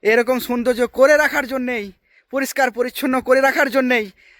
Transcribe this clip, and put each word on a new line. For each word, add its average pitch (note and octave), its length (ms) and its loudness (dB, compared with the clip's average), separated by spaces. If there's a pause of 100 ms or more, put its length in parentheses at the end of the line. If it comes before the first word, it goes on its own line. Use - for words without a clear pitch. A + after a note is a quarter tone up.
এরকম A#3 360 2
সৌন্দর্য A#3+ 480 -2
করে C4+ 300 4
রাখার C#4+ 300 0
জন্যেই, B3 380 -6 (480)
পরিষ্কার C4+ 380 0
পরিচ্ছন্ন B3 500 -4
করে B3+ 200 2
রাখার C4+ 280 2
জন্যেই B3 360 0 (340)